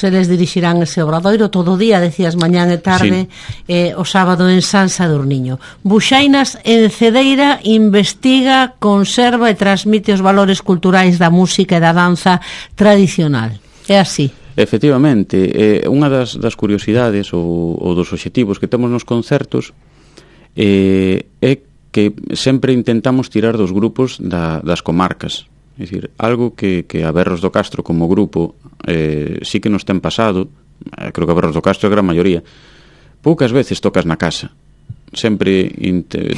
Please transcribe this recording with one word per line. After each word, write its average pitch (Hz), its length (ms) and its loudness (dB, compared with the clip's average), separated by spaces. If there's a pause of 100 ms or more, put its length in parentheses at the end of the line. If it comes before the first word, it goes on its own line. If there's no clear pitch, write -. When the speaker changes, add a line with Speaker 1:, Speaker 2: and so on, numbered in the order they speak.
Speaker 1:
eles 185 240 0
dirixirán 175 480 0
ese 170 240 -2
obradoiro 196 480 0
todo 180 240 0
o - 20 0
día, 208 220 2
decías, 175 400 -2
mañán 175 320 2
e 175 80 -2
tarde, 180 480 0 (400)
Speaker 2:
Sí. 175 240 0
Speaker 1:
eh, - 80 -10
o 175 80 -4
sábado 180 400 2
en 185 160 4
San 190 240 2
Sadurniño. 135 720 -2 (240)
Buxainas 269 800 2
en 226 240 4
Cedeira 269 800 2
investiga, 254 1120 2
conserva 226 720 2
e 190 80 -2
transmite 202 560 0
os 190 80 0
valores 196 400 2
culturais 185 560 2
da 170 160 4
música 185 420 2
e 165 60 2
da 165 80 4
danza 175 480 2 (400)
tradicional. 151 800 2 (320)
É 196 80 6
así. 147 320 0 (240)
Speaker 2:
Efectivamente, 117 960 2
eh, 107 400 2
unha 143 160 2
das, 127 320 -2
das 113 160 -4
curiosidades 104 800 -2
ou, 85 400 -2
ou - 240 -4
dos 87 160 -2
obxectivos 98 480 -4
que - 80 -6
temos 123 160 -2
nos 120 160 -4
concertos, 123 720 -4 (840)
eh, 95 680 2 (140)
é 135 180 0 (340)
que 104 200 0 (220)
sempre 131 380 0
intentamos 123 560 0
tirar 113 280 0
dos 92 160 -2
grupos 113 480 -2
da, 82 400 -4
das 85 220 -4
comarcas. - 640 -4 (320)
É 101 60 -12
dicir, 92 340 -12
algo 117 360 -2
que, 92 300 -4
que 82 200 -6
a 80 80 -2
Berros 87 280 0
do 92 120 -2
Castro - 320 -4
como 82 240 -2
grupo, 95 480 -2 (300)
eh, 78 580 -4
sí 104 160 -4
que 107 120 -2
nos 95 160 -4
ten 95 120 -2
pasado, 95 480 -2 (480)
eh, - 160 -12
creo 85 160 -2
que 85 40 2
a 85 60 2
Berros 82 180 -2
do 82 80 -2
Castro 98 240 0
é - 40 2
a - 40 2
gran 101 120 2
maioría, 85 360 0 (800)
poucas 147 280 2
veces 123 280 -2
tocas 92 280 -2
na 80 120 -2
casa. - 320 -6 (600)
Sempre 95 560 0 (160)
inte-, 90 540 -4